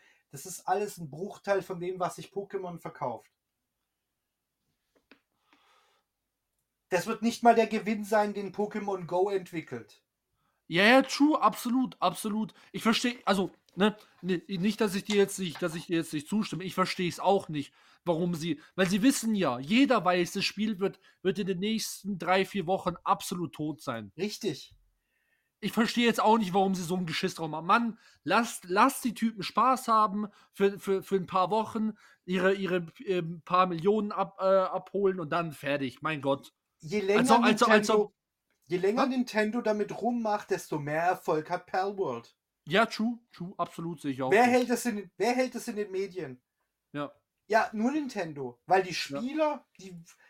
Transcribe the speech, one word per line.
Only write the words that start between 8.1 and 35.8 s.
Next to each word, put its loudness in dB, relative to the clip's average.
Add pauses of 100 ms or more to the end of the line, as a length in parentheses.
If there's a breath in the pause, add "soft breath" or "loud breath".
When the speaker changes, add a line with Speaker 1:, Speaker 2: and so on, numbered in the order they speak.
Speaker 1:
den -8
Pokémon -4
Go 0
entwickelt. -8 (640)
Speaker 2:
Ja, 4
ja, 8
true, 2
absolut, 0
absolut. -2 (160 soft breath)
Ich -8
versteh, 2
also, 2 (240)
ne, 2 (260 soft breath)
ne, -2
nicht, -2
dass 0
ich -4
dir -2
jetzt 4
nicht, -6
dass -2
ich -10
dir 0
jetzt -2
nicht -6
zustimme. -2
Ich -8
versteh's -2
auch 2
nicht, -6 (320 soft breath)
warum 0
sie, -4 (160 loud breath)
weil 2
sie 2
wissen 4
ja, 0
jeder 4
weiß, 2
das -2
Spiel -4
wird, -2 (220 soft breath)
wird 0
in -4
den -2
nächsten -4
drei, 4
vier -4
Wochen 0
absolut -2
tot -8
sein. -8
Speaker 1:
Richtig. -6 (800)
Speaker 2:
Ich -4
verstehe 2
jetzt 2
auch 6
nicht, 0
warum 2
sie -6
so -2
ein -2
Geschiss -4
drauf -8
machen. -8
Mann, 2 (240 soft breath)
lasst, 0
lasst 2
die -4
Typen -4
Spaß 0
haben 2 (240 soft breath)
für, 0
für, -2
für 0
ein -4
paar 0
Wochen, -2 (300 soft breath)
ihre, 2
ihre, -2 (180)
ähm, -4
paar 2
Millionen 0
ab-, -4
äh, -2
abholen 2
und -8
dann -2
fertig. -4